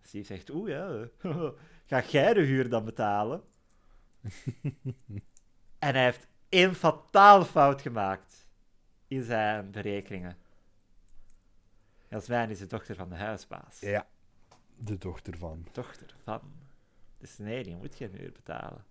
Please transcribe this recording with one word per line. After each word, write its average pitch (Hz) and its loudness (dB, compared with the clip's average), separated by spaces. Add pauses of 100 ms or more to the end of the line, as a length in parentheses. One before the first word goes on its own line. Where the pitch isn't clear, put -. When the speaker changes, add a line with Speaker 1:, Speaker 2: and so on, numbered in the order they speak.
Speaker 1:
Steve 101 -14
zegt, 95 -14
"Oeh 180 -8
ja, 139 -8 (360)
<laughs> - -12
ga 131 0
jij 147 4
de 202 4
huur 135 2
dan 113 -2
betalen?" 110 -2 (760)
<laughs> 104 -12 (1500)
En 139 0
hij 127 4
heeft 123 0 (220)
één 185 6
fatale 196 8
fout 139 4
gemaakt 101 -6 (600)
in 135 -6
zijn 107 -2
berekeningen. 101 -8 (1700)
Jasmijn 113 -4
is 101 -10
de 95 -12
dochter 107 -10
van 92 -12
de 87 -12
huisbaas. - -12
Speaker 2:
Ja, 101 -6 (680)
de 107 -8
dochter 90 -12
van. 82 -12
Speaker 1:
Dochter - -14
van. 110 -10 (800)
Dus - -20
nee, 110 -10
die 85 -14
moet 92 -14
geen 98 -14
huur 90 -16
betalen. - -14